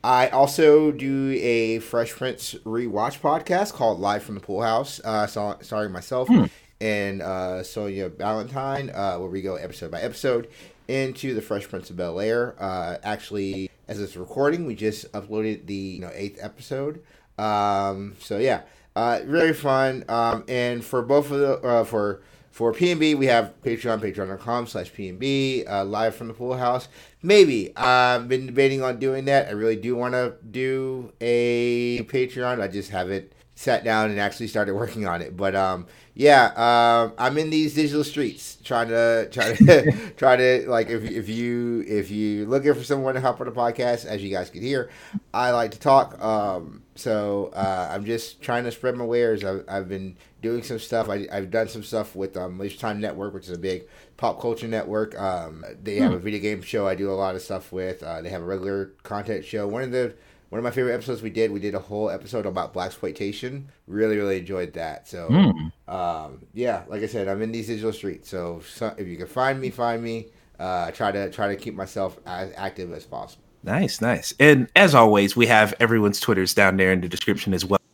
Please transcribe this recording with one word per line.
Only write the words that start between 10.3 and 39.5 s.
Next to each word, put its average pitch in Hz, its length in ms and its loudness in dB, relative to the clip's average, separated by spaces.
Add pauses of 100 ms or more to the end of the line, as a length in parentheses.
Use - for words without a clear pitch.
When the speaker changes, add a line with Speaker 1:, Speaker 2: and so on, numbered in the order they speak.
Speaker 1:
into 131 460 -4
the 110 80 -4
Fresh 101 260 -6
Prince 87 220 -12
of 87 60 -14
Bel-Air. 104 640 -2
Uh, 92 420 -6
actually, 98 680 -6 (200)
as 104 120 -8
it's 98 160 -8
recording, 143 500 -2
we 120 100 -6
just 107 360 -4
uploaded 107 540 -6
the, 101 80 -8
you 95 260 -8
know, 87 140 -10
eighth 101 260 -10
episode. 139 640 -10 (360)
Um, 101 840 0
so 101 180 -6
yeah, 120 240 0 (320)
uh, 117 300 0
really 160 280 0
fun. 135 560 0
Um, 117 380 0
and 123 380 -2
for 123 180 -2
both 143 300 2
of 143 80 0
the, 135 260 2
uh, 117 180 4
for, 104 380 -2 (300)
for 117 200 0
P 175 200 2
and 160 80 0
B, 156 140 4
we 135 120 2
have 117 260 4 (120)
Patreon, 117 360 -2
patreon 101 280 -6
dot 95 120 -10
com 120 260 -4
slash 90 260 -10
P 98 160 -12
and 92 100 -14
B, 135 480 -2
uh, 98 180 -2
Live 107 300 -2
from 117 140 -12
the 110 60 -12
Pool 123 220 -4
House. 127 320 -2 (340)
Maybe. 165 540 6
Uh, 127 440 4
I've 120 80 -10
been 131 180 -2
debating 135 360 2
on 127 160 -4
doing 135 280 -2
that. 139 220 4
I - 20 -8
really 110 260 0
do 120 200 -4
wanna 123 380 -2 (160)
do 131 680 -4
a 120 840 2
Patreon. 127 580 -2
I 98 60 -4
just 98 220 -8
haven't 95 420 -4 (260)
sat 120 260 0
down 110 260 2
and 101 100 -2
actually 101 280 -2
started 101 260 0
working 110 320 -4
on 87 160 -4
it. 82 140 -12
But, 98 200 -2
um, 92 300 0 (280)
yeah, 135 320 8 (100)
um, 117 600 6
I'm 131 200 0
in 156 120 -2
these 156 240 0
digital 147 300 2
streets - 580 -6
trying 117 260 0
to, 117 440 4
try 113 220 0